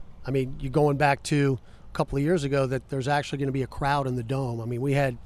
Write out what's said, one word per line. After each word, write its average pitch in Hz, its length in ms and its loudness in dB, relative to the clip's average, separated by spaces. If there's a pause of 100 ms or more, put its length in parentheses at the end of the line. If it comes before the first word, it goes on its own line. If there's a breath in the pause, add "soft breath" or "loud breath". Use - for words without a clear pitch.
(260 loud breath)
I 127 40 -4
mean, 135 280 0
you're 131 140 -4
going 147 240 4
back 143 280 4
to 143 340 2 (300 loud breath)
a - 60 -16
couple 139 240 0
of 143 60 0
years 160 200 2
ago, 135 220 2
that 127 220 -4
there's 135 200 -2
actually 143 300 0
gonna 135 140 -2
be 135 100 0
a 117 40 -2
crowd 143 400 0
in 127 100 -2
the 123 60 -4
Dome. 123 380 -2
I 110 40 -6
mean, 120 160 -4
we 139 120 0
had, 135 340 2